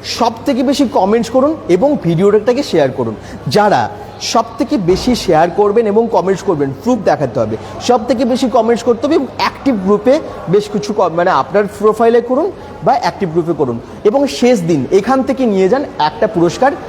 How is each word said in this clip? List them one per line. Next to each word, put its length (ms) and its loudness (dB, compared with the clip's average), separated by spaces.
সব 280 -2
থেকে 180 0
বেশি 300 0
কমেন্টস 380 2
করুন 260 2
এবং 340 2
ভিডিওটাকে 600 2
শেয়ার 280 2
করুন। 240 -4
যারা 420 2
সব 240 0
থেকে 180 -2
বেশি 380 0
শেয়ার 360 2
করবেন 360 2
এবং 240 2
কমেন্টস 320 0
করবেন, 280 -2
প্রুফ 200 2
দেখাতে 360 0
হবে। 160 -2
সব 240 2
থেকে 180 0
বেশি 260 0
কমেন্টস 340 2
করতে 220 0
হবে 100 2
এবং 100 0
অ্যাক্টিভ 360 -2
গ্রুপে 360 2
বেশ 240 2
কিছু 200 -4
ক-, 220 0
মানে 160 2
আপনার 340 2
প্রোফাইলে 420 4
করুন 320 -2
বা 160 4
অ্যাক্টিভ 300 -4
গ্রুপে 220 -2
করুন। 260 -2
এবং 220 2
শেষ 340 2
দিন 300 0
এখান 320 2
থেকে 240 -2
নিয়ে 220 2
যান 160 0
একটা 280 0
পুরস্কার 460 2